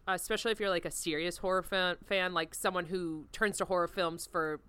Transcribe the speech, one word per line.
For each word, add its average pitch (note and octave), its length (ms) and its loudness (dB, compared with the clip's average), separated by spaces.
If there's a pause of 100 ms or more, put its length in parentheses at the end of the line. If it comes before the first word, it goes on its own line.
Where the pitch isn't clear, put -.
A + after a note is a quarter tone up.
especially G#3 440 0
if G#3 60 -2
you're, G3+ 120 0
like, F3 160 2
a D#3+ 40 -4
serious E3 480 -2
horror F#3 240 2
fan, F3+ 340 0 (100)
fan, F#3 260 2
like, E3 220 -2
someone F3+ 320 0
who E3 440 -4
turns G#3 280 0
to F#3 80 0
horror F3 220 4
films E3+ 420 0
for D#3 380 0